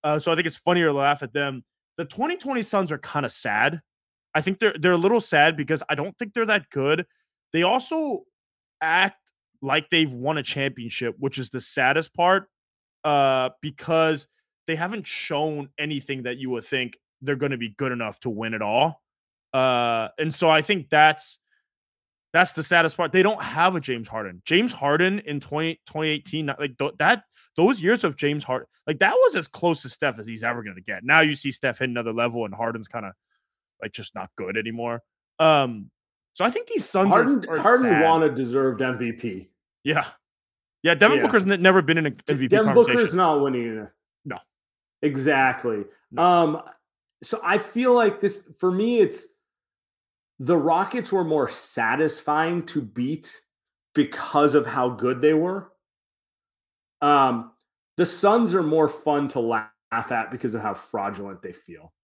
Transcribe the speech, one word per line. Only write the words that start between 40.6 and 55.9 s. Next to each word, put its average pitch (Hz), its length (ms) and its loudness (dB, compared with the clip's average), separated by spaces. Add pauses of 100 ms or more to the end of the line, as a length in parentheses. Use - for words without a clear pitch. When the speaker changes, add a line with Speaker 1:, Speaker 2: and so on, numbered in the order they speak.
Speaker 1:
Yeah, 165 120 4
Devin 208 220 6
Speaker 2:
Yeah. - 80 2
Speaker 1:
Booker's 196 260 4
n-, 185 120 2
never 190 180 8
been 160 160 2
in 160 100 0
an 135 220 -6
M 147 80 2
V 131 80 -2
P 123 40 -2
Speaker 2:
Devin 214 180 4
Speaker 1:
conversation. 233 280 6
Speaker 2:
Booker's 208 200 2
not 165 260 4
winning 120 380 -2
it. 104 100 -12 (380)
Speaker 1:
No. 101 120 -6 (640)
Speaker 2:
Exactly. 131 800 0 (280)
Speaker 1:
No. 147 100 0
Speaker 2:
Um, 170 400 4 (600)
so - 200 -6
I 190 160 0
feel 247 360 2
like 220 260 2
this, 196 260 -4 (140)
for 185 100 2
me, 220 300 0
it's - 280 0 (1120)
the 139 180 0
Rockets 170 540 0
were 190 140 0
more 151 240 0
satisfying 151 1160 -2
to - 140 -6
beat 127 640 -8 (520)
because 143 600 0
of 147 100 4
how 127 260 -4
good 123 300 -2
they 151 140 4
were. 180 380 -2 (1300)